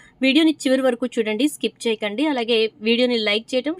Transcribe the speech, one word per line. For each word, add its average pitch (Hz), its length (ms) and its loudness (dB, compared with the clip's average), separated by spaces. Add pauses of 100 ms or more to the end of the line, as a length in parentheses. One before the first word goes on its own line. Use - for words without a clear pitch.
(220)
వీడియోని 277 280 4
చివరి 269 300 0
వరకు 254 260 0
చూడండి, 220 420 -2
స్కిప్ - 400 -6
చేయకండి. 220 380 -4
అలాగే 233 440 0 (100)
వీడియోని 233 380 2
లైక్ 214 360 -2
చేయటం, 262 260 -2